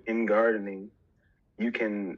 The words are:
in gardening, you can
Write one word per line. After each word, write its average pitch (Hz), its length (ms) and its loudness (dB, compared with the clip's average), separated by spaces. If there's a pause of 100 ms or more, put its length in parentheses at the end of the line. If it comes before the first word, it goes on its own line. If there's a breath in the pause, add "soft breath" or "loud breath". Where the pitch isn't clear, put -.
in 113 200 0
gardening, 104 640 2 (680)
you 117 140 -2
can 101 460 -4